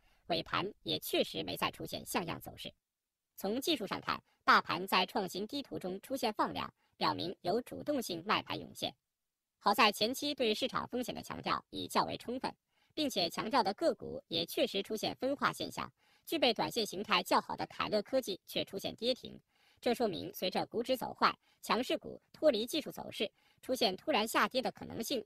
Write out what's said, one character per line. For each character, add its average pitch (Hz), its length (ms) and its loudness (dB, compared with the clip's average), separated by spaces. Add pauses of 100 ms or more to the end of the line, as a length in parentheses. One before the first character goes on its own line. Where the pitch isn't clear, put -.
(280)
尾 170 140 0
盘 170 220 0 (180)
也 - 180 -2
确 330 220 2
实 196 200 -4
没 170 140 -4
再 175 140 0
出 - 140 -8
现 - 220 -8
像 202 180 -2
样 160 160 -4
走 - 160 -14
势。 - 160 -12 (640)
从 220 240 -2
技 320 160 2
术 202 100 -4
上 - 140 -4
看， - 220 -4 (220)
大 226 180 8
盘 180 240 -2
在 196 180 4
创 190 240 0
新 196 180 -4
低 277 140 -6
途 - 180 -10
中 185 220 -6
出 269 160 -4
现 226 160 0
放 254 220 0
量， - 180 -6 (240)
表 165 160 2
明 - 300 -4
有 190 180 2
主 - 220 -8
动 294 180 0
性 180 240 -4
卖 202 180 2
盘 - 160 -6
涌 - 160 -12
现。 - 200 -6 (640)
好 208 160 2
在 214 180 6
前 233 220 0
期 285 200 -2
对 220 200 2
市 247 140 0
场 151 200 -4
风 247 160 -4
险 - 100 -6
的 - 60 -8
强 73 220 -8
调 - 280 0
已 - 160 -6
较 185 180 2
为 160 120 -4
充 247 220 -6
分， - 160 -4 (400)
并 294 160 0
且 175 180 0
强 - 220 -4
调 262 120 6
的 190 120 2
个 330 200 2
股 - 340 -8
也 170 180 -2
确 311 200 0
实 196 160 -2
出 220 140 -4
现 - 200 -2
分 269 180 -2
化 220 180 0
现 - 180 -6
象， - 200 -8 (340)
具 330 140 -2
备 254 160 6
短 - 160 0
线 214 160 -2
形 185 160 -6
态 214 220 2
较 277 160 4
好 - 160 -4
的 - 100 -4
凯 - 220 -4
乐 208 140 2
科 262 180 0
技 196 260 -4
却 156 180 -2
出 196 140 -8
现 160 160 -6
跌 240 180 0
停， - 260 -8 (420)
这 247 120 2
说 233 140 2
明 - 260 -4
随 - 160 -4
着 - 180 0
股 - 140 -2
指 254 160 2
走 - 160 -4
坏， - 240 4 (240)
强 208 220 2
势 - 160 0
股 - 240 -12 (100)
脱 311 200 6
离 214 120 0
技 302 160 -2
术 - 100 -6
走 - 200 -10
势， - 200 -2 (300)
出 254 140 -2
现 220 220 4
突 - 160 0
然 208 140 4
下 240 200 4
跌 247 160 0
的 202 80 -2
可 - 140 -10
能 - 180 -6
性 254 240 -2